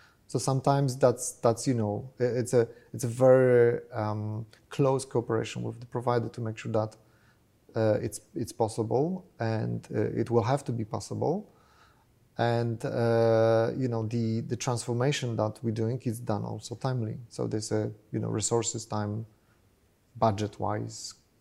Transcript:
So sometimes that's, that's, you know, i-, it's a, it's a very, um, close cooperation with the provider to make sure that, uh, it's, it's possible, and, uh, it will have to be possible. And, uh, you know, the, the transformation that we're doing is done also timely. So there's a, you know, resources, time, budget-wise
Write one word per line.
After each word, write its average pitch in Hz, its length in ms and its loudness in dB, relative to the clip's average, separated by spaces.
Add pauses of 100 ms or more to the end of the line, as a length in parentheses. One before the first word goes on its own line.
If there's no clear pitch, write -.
(260)
So - 120 -4
sometimes 139 600 2
that's, 123 420 2
that's, 117 260 2
you 139 60 2
know, 113 380 -2 (100)
i-, 123 40 0
it's 120 280 -2
a, 117 160 4 (240)
it's 117 120 -6
a 123 40 -2
very, 123 720 6 (140)
um, 107 500 -4 (240)
close 135 380 0
cooperation 117 560 -2
with 117 180 -8
the 120 60 -16
provider 120 420 0
to - 140 -10
make 110 160 -6
sure 117 140 -10
that, 110 240 0 (760)
uh, 110 280 4
it's, - 180 -6 (140)
it's 123 180 -6
possible, 120 720 -2 (160)
and, 113 540 -4
uh, 113 60 0 (200)
it 117 100 -2
will 117 120 4
have 131 220 0
to 135 80 -6
be 113 120 -4
possible. 117 680 -4 (840)
And, 117 480 0
uh, 113 880 4
you 127 140 -2
know, 113 180 -2
the, 113 360 -2
the 127 140 -6
transformation 123 800 -2
that 110 260 -2
we're 117 120 -2
doing 113 300 -2
is 117 160 -4
done 113 240 -4
also 113 300 -10
timely. 113 420 -4 (140)
So 123 160 -6
there's 110 260 -4
a, 107 180 0 (220)
you 117 80 -2
know, 110 80 -4
resources, 113 560 -2
time, 107 400 -4 (920)
budget-wise 107 1000 -2 (260)